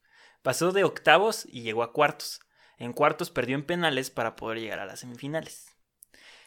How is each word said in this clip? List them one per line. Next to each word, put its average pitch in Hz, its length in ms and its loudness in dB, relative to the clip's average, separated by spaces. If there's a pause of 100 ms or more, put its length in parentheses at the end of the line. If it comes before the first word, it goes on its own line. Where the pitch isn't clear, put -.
(440)
pasó 160 280 2
de 190 120 4
octavos 175 640 4
y 120 140 -12
llegó 113 180 -2
a 117 120 -4
cuartos. - 480 0 (360)
En 120 160 -8
cuartos 156 380 2
perdió 127 240 -2
en 143 100 -4
penales 156 460 -2
para 113 240 -4
poder 113 240 -6
llegar 101 180 -8
a 101 80 -8
las - 140 -14
semifinales. 139 760 -10 (720)